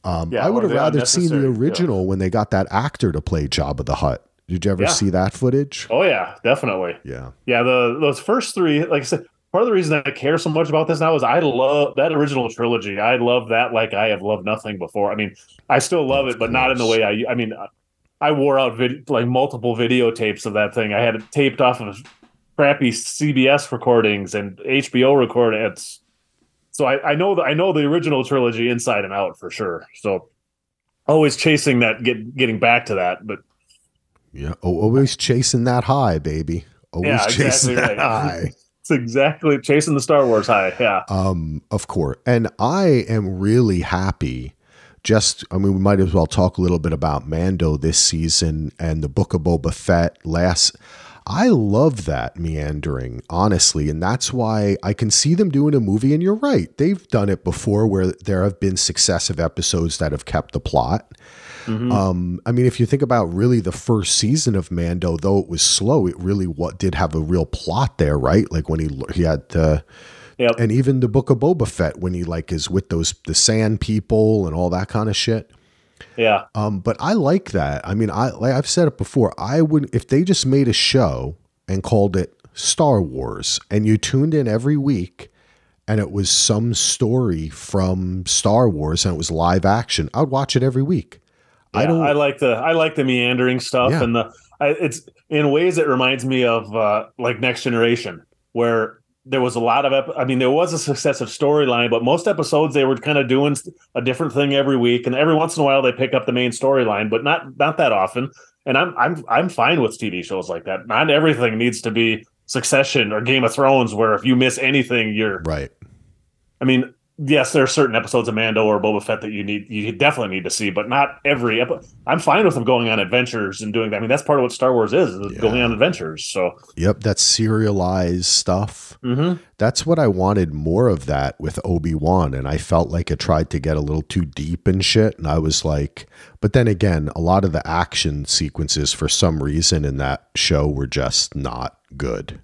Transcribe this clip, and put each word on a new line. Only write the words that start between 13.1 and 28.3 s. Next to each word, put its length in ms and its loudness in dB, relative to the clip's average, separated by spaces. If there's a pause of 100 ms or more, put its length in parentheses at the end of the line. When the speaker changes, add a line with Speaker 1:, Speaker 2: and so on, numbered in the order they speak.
Speaker 2:
love 320 0
that 240 0
like 220 0
I 140 0
have 140 -2
loved 220 -2
nothing 340 -6
before. 320 -4
I 40 -4
mean, 200 -6 (340)
I 100 4
still 280 0
love 200 0
Speaker 1:
Of 80 -4
Speaker 2:
it, 40 -12
but 140 -2
not 180 0
in 80 -2
the 60 0
Speaker 1:
course. 140 2
Speaker 2:
way 280 0
I, 60 -4
I 20 -2
mean, 180 -4 (720)
I 100 2
wore 260 2
out 180 0
vid-, 320 -4
like, 180 0
multiple 480 0
videotapes 680 0
of 80 -6
that 220 0
thing. 180 -2
I 80 0
had 140 0
it 160 -8
taped 320 0
off 180 2
of 160 -10 (600)
crappy 360 2
C 400 -4
B 160 4
S 240 2
recordings 600 0
and 300 -6
H 280 -2
B 120 4
O 100 4
recordings. 840 0 (680)
So 140 -4
I, 280 0
I 20 2
know 200 0
the, 80 0
I 120 0
know 180 0
the 120 0
original 400 0
trilogy 440 0